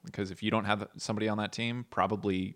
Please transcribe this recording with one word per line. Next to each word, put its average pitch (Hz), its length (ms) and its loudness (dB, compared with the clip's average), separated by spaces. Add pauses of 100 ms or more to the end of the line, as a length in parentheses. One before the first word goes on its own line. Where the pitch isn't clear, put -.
Because 95 260 -4
if 90 140 -10
you 107 80 4
don't 107 140 4
have 104 200 2 (100)
somebody 107 320 -2
on 104 100 0
that 104 120 -2
team, 120 400 -4
probably 95 640 2